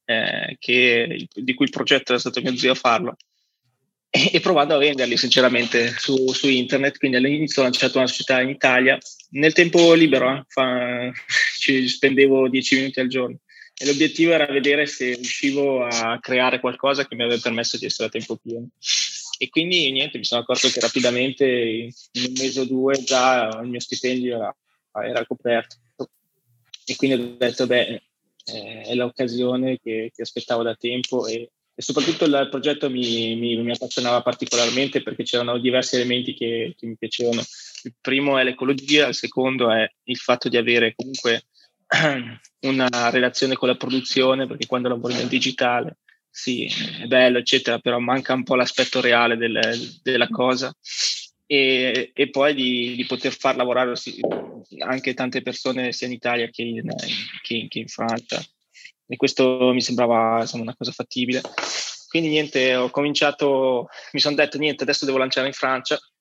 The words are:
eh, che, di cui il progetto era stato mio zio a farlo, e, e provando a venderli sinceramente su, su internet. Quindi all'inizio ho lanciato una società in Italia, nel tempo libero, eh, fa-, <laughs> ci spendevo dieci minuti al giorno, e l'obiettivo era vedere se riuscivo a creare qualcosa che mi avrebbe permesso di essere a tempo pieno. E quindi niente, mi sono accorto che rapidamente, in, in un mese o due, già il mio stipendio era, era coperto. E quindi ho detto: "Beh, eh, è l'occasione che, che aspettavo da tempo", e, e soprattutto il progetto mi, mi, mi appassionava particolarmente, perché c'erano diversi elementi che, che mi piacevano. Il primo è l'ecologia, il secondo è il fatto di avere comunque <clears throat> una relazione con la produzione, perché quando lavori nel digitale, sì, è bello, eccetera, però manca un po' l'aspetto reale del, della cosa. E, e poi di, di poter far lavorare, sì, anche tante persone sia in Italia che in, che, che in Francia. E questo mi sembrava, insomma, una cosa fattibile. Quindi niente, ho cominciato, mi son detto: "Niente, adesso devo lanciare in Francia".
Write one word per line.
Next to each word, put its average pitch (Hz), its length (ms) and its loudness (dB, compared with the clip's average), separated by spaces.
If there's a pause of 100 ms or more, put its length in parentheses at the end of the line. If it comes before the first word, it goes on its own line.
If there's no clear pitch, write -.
eh, - 540 -2
che, 120 720 2
di 127 220 -4
cui 135 120 2
il - 40 -4
progetto 131 420 2
era 120 80 2
stato 127 200 -6
mio 127 160 -2
zio 127 160 2
a 127 40 0
farlo, 120 400 0 (920)
e, 131 220 2
e 165 80 2
provando 165 340 2
a 143 40 4
venderli 131 380 0
sinceramente 120 840 2
su, 131 340 0
su 139 160 0
internet. 135 500 0
Quindi 131 200 2
all'inizio 143 440 2
ho - 20 4
lanciato 123 340 2
una 131 80 4
società 127 340 0
in 127 80 0
Italia, 131 500 2 (320)
nel 151 220 2
tempo 170 420 8
libero, 135 440 6
eh, 139 100 -14
fa-, 123 640 -2
<laughs> - 460 -2
ci 131 300 2
spendevo 135 600 6
dieci 131 280 2
minuti 135 240 -2
al 127 80 0
giorno, 127 300 -4 (400)
e 131 80 -6
l'obiettivo 156 460 2
era 151 140 4
vedere 143 400 2
se 123 280 -4
riuscivo 135 680 0
a 117 360 -2
creare 127 400 0
qualcosa 135 460 0
che - 80 -12
mi 120 80 -4
avrebbe 120 200 0
permesso 117 340 -2
di 113 80 -8
essere 113 240 -4
a - 20 -10
tempo 113 260 -6
pieno. 117 320 -10 (680)
E 127 120 -4
quindi 165 420 0
niente, 135 260 -4
mi 104 60 -6
sono 120 160 0
accorto 127 280 0
che 120 120 -2
rapidamente, 123 680 0
in, 117 440 0 (220)
in 123 120 -6
un 127 140 -6
mese 131 220 -2
o 131 40 -2
due, 131 380 0
già 123 600 2
il 123 60 -10
mio 120 120 -8
stipendio 127 560 -2
era, 107 200 -6 (500)
era 120 200 -4
coperto. 117 500 -2 (1120)
E - 100 -6
quindi 135 240 2
ho 120 160 -8
detto: 123 300 0
"Beh, 117 360 0 (420)
eh, 110 380 -14
è 110 120 -6
l'occasione 123 880 -2
che, 113 320 -6
che - 80 -12
aspettavo 117 400 -4
da 113 120 -2
tempo", 120 520 -4
e, 117 240 -8 (240)
e - 80 -12
soprattutto 147 420 0
il 139 260 2
progetto 143 380 -2
mi, 117 480 -2
mi, 117 260 -2
mi 117 100 -2
appassionava 120 500 -2
particolarmente, 120 800 0
perché 113 220 -6
c'erano 120 340 -2
diversi 127 380 2
elementi 123 380 0
che, 117 420 -4
che - 100 -14
mi 113 100 -10
piacevano. 117 460 -2 (400)
Il 117 180 -14
primo 135 380 2
è 131 60 4
l'ecologia, 135 600 2
il 120 80 -2
secondo 127 560 0
è 110 160 2 (180)
il 127 120 -6
fatto 123 320 0
di 120 80 2
avere 117 380 2
comunque 123 480 -4 (460)
<clears throat> 127 720 -2
una 123 500 0
relazione 127 440 2
con 127 140 0
la 123 80 2
produzione, 131 680 0
perché - 200 -8
quando 123 220 -2
lavori 123 260 -2
nel 120 140 -4
digitale, 123 720 -2 (400)
sì, 120 280 -4 (340)
è 120 60 -10
bello, 127 320 6
eccetera, 123 400 0
però 120 200 -2
manca 127 360 0
un 127 80 0
po' 131 140 0
l'aspetto 127 440 0
reale 120 380 4
del, 117 200 0 (440)
della 120 260 0
cosa. 127 420 0 (760)
E, 131 680 2
e 139 160 0
poi 143 260 2
di, 123 400 -2
di 120 120 -4
poter 127 260 -4
far 131 240 -2
lavorare, 123 400 0
sì, - 240 -12 (600)
anche 131 340 -4
tante 127 260 -4
persone 123 520 -4
sia 127 140 -6
in 123 60 -8
Italia 120 360 -2
che - 140 -10
in, 113 320 -6 (460)
che, 113 280 -6
che - 100 -10
in 113 100 -8
Francia. 113 500 -6 (680)
E 127 100 -8
questo 127 560 2
mi 127 80 0
sembrava, 117 600 2
insomma, 113 240 -6
una 117 120 -10
cosa - 160 -8
fattibile. 127 480 -4 (680)
Quindi 165 200 0
niente, 139 480 2
ho 127 140 0
cominciato, 139 960 0 (240)
mi 143 80 -2
son 147 140 0
detto: 147 240 0
"Niente, 147 240 -2
adesso 139 240 -2
devo 135 100 0
lanciare 131 300 0
in 135 80 -6
Francia". 131 440 -2 (220)